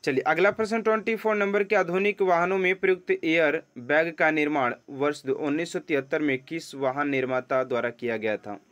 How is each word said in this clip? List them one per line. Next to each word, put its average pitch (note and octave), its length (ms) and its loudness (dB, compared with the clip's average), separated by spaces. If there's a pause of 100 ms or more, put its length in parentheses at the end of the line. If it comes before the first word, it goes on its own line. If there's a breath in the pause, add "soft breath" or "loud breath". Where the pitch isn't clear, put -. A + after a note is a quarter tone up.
चलिए, C3+ 160 2
अगला E3 300 4
प्रश्न A3 320 -2
ट्वेंटी A3 340 0
फ़ोर G#3+ 200 0
नंबर G3+ 280 0
के G3+ 120 0
आधुनिक F#3+ 460 0
वाहनों F#3 360 2
में F#3 220 0
प्रयुक्त F#3 300 0 (140)
एयर D#3+ 380 2 (160)
बैग D3+ 360 0
का D#3+ 160 2
निर्माण D3 440 0 (160)
वर्ष C#3+ 360 -2
दो, C3 80 0
उन्नीस D#3 380 -4
सौ F3+ 60 -4
तिहत्तर D3+ 440 -2
में C#3 160 0
किस D#3+ 360 -12
वाहन C#3 340 -2
निर्माता C3 560 0
द्वारा A#2+ 260 -2
किया A#2 260 -6
गया G#2+ 200 -2
था? G2+ 240 -12 (120)